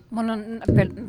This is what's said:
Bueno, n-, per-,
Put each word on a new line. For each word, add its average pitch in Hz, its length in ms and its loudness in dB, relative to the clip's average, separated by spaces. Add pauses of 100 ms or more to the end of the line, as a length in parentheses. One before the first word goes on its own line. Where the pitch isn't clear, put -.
(100)
Bueno, 226 240 -4
n-, 220 260 -10
per-, 202 320 4 (160)